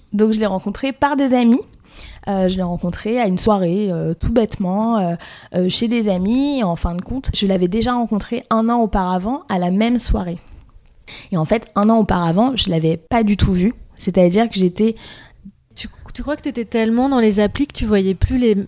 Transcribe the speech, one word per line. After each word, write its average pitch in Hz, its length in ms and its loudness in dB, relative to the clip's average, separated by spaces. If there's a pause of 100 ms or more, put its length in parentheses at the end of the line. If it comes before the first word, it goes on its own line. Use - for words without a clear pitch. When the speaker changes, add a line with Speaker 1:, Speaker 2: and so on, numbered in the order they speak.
(120)
Speaker 1:
donc 214 200 2
je 214 80 0
l'ai 214 60 0
rencontrée 196 460 -4
par 285 240 0
des 269 180 2
amis. 247 260 4 (680)
Euh, 190 200 0
je 185 80 -2
l'ai 185 60 -2
rencontrée 175 580 -4
à 226 60 0
une 185 120 0
soirée, 196 520 2
euh, 165 240 -4
tout - 180 -4
bêtement, 214 640 0
euh, 175 160 -2 (400)
euh, 180 140 0
chez 226 200 0
des 226 200 0
amis. 247 520 0
Et - 40 -2
en 170 120 -2
fin 170 180 -6
de 180 80 -8
compte, - 320 -8
je 202 140 0
l'avais 185 200 2
déjà 226 260 -2
rencontrée 226 560 -4
un 226 180 2
an 240 120 2
auparavant 196 680 -2
à 190 100 -2
la 180 140 0
même 226 260 2
soirée. 180 400 -2 (920)
Et 185 40 0
en 156 100 0
fait, 226 280 -2
un 208 160 4
an 226 80 6
auparavant, 190 560 2
je 190 160 -2
l'avais 165 260 0
pas 233 280 0
du 208 120 2
tout 190 180 0
vue. 180 200 2 (220)
C'est-à-dire 190 520 4
que - 60 -12
j'étais 196 400 0 (800)
Speaker 2:
Tu, - 140 -12 (260)
tu 240 80 -10
crois 285 140 -4
que - 60 -12
t'étais 240 220 -4
tellement 233 440 0
dans 269 100 2
les 214 220 4
applis 208 260 0
que - 60 -8
tu - 140 -4
voyais 196 280 2
plus 254 240 0
les 226 180 4 (100)